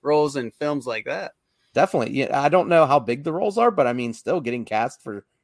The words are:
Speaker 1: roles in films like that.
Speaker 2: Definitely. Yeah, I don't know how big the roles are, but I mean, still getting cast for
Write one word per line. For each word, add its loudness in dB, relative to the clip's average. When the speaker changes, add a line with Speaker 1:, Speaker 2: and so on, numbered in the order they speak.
Speaker 1:
roles 0
in -6
films -4
like -6
that. -8
Speaker 2:
Definitely. 2
Yeah, 0
I 4
don't 2
know 6
how 4
big -2
the -4
roles -2
are, 4
but 2
I 2
mean, -4
still -2
getting -6
cast -4
for -12